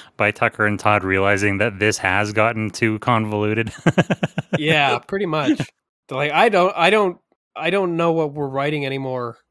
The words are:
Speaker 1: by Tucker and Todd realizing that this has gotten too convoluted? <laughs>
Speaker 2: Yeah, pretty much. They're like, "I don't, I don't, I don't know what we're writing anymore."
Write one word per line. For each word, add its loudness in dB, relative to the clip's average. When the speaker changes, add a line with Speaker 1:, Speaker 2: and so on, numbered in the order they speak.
Speaker 1:
by 2
Tucker 0
and 0
Todd 2
realizing 2
that -2
this 2
has 0
gotten 0
too -2
convoluted? 0
<laughs> -2
Speaker 2:
Yeah, 0
pretty -6
much. 0
They're -8
like, 0
"I 4
don't, 2
I 4
don't, 2
I -4
don't 0
know 2
what -2
we're -6
writing -2
anymore." -6